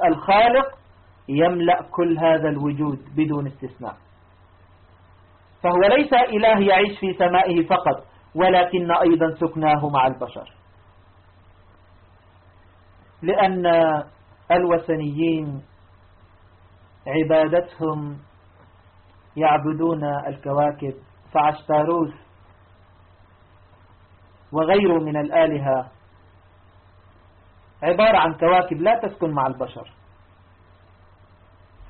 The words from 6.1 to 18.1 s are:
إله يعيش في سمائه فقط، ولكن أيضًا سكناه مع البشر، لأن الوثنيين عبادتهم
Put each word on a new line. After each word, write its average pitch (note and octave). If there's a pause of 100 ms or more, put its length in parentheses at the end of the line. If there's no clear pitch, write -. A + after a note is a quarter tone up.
إله A3+
يعيش G3+
في F#3
سمائه F3
فقط، F3+ (280)
ولكن F3+
أيضًا E3
سكناه D#3
مع C3+
البشر، - (2750)
لأن F#3 (840)
الوثنيين D#3+ (1400)
عبادتهم D#3 (1160)